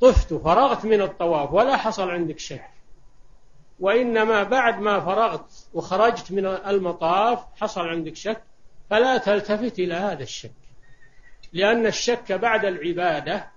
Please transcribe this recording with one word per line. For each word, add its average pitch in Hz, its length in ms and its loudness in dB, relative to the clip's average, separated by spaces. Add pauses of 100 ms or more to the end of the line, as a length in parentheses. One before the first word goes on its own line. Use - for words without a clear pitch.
طفت 240 300 6
وفرغت 214 540 2
من 214 160 4
الطواف 160 520 0
ولا 247 240 4
حصل 202 320 -2
عندك 170 300 -4
شك، - 300 -12 (1120)
وإنما 220 640 2
بعد 233 380 0
ما 202 180 0
فرغت 185 760 -2
وخرجت 196 580 0
من 190 140 -2
المطاف 190 920 0 (160)
حصل 208 260 -6
عندك 165 340 -6
شك، 220 280 -6 (460)
فلا 247 280 4
تلتفت 208 640 0
إلى 175 140 -2
هذا 175 300 -4
الشك، - 280 -12 (1000)
لأن 220 320 2
الشك 233 460 -2
بعد 208 340 0
العبادة 175 920 -2